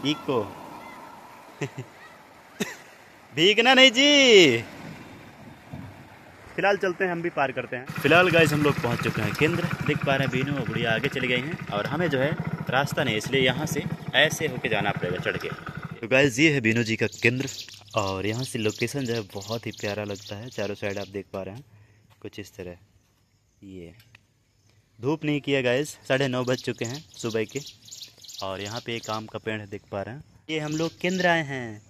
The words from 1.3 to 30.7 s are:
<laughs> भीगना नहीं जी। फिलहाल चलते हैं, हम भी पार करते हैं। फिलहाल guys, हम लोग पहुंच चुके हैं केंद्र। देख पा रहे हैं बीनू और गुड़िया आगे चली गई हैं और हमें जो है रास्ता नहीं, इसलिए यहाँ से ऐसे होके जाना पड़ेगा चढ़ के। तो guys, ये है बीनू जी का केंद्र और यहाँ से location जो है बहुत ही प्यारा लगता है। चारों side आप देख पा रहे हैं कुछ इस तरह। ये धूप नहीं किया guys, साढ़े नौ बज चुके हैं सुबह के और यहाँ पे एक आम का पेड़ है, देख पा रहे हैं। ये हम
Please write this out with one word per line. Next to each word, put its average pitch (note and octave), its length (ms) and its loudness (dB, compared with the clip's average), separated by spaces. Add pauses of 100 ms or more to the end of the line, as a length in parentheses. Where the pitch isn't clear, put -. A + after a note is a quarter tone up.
<laughs> D3 40 -4 (1700)
भीगना G#3 400 6
नहीं C4 180 10
जी। A#3+ 680 8 (2000)
फिलहाल F#3+ 220 2
चलते F#3+ 260 -2
हैं, F3+ 80 -2
हम E3+ 100 -4
भी E3+ 100 -4
पार C3+ 200 0
करते B2+ 240 -8
हैं। B2+ 180 -10
फिलहाल F3 360 6
guys, D#3+ 240 6
हम D3 100 2
लोग C#3+ 180 2
पहुंच A#2+ 220 0
चुके - 180 -2
हैं G#2 120 -2
केंद्र। E3 340 2 (200)
देख D3 180 -2
पा C#3 100 2
रहे C3+ 120 0
हैं A#2+ 40 -2
बीनू C3+ 240 -2
और B2 120 -4
गुड़िया A2+ 260 -2
आगे A2+ 160 -2
चली B2+ 180 -4
गई B2 140 0
हैं E3 280 -8
और G#2 180 -2
हमें D#3+ 220 -2
जो C3+ 100 0
है C#3+ 120 2 (380)
रास्ता C#3 340 0
नहीं, A2+ 140 0
इसलिए C3 240 0
यहाँ B2+ 260 0
से D3+ 160 -4 (340)
ऐसे D#3 300 2
होके B2+ 220 -4
जाना G2+ 220 0
पड़ेगा F2+ 280 -4
चढ़ F#2+ 180 -4
के। E2 120 -6 (460)
तो A2+ 120 -10
guys, C3 320 4
ये D#3 140 6
है C#3 80 2
बीनू A2+ 220 2
जी A2 120 0
का A2+ 180 -2
केंद्र B2+ 360 0 (480)
और F#2+ 280 -2
यहाँ A2+ 200 -2
से B2+ 140 -8
location A#2+ 460 -2
जो A#2 80 -2
है A#2 80 -2 (120)
बहुत A2 340 -8
ही G#2+ 60 -6
प्यारा G#2 320 -6
लगता G2+ 300 -10
है। A2+ 140 -12
चारों G2+ 280 -6
side G2+ 200 -4
आप G2 120 -8
देख G2 240 -8
पा G2 100 -6
रहे F#2+ 120 -12
हैं C#3 80 -16 (580)
कुछ - 180 -14
इस - 160 -16
तरह। F2+ 220 -14 (880)
ये F2+ 280 -16 (1040)
धूप D3+ 260 -4
नहीं D3 160 -2
किया C#3 200 0
guys, B2 280 0 (180)
साढ़े C3+ 200 2
नौ B2+ 160 -2
बज B2 200 0
चुके A#2+ 220 -4
हैं B2+ 140 -8 (140)
सुबह A2+ 320 -4
के C3+ 140 -8 (840)
और F#2+ 180 -6
यहाँ G#2 240 -8
पे A#2 100 -6
एक A2+ 140 -10
आम A2 160 -6
का G#2+ 140 -12
पेड़ A2 200 -6
है, G#2 80 -12
देख G2+ 140 -12 (100)
पा G2+ 100 -6
रहे G#2+ 140 -10
हैं। D#3 80 -16 (260)
ये D#3 100 -2
हम D3+ 140 -6